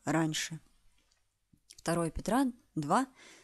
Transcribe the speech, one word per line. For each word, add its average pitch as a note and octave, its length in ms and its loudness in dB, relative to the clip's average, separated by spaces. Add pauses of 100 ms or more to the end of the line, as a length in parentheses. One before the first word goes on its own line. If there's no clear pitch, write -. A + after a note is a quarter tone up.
раньше. D#3 540 0 (1160)
Второе E3 360 -2
Петра A3+ 340 0 (300)
два, E3+ 320 2 (360)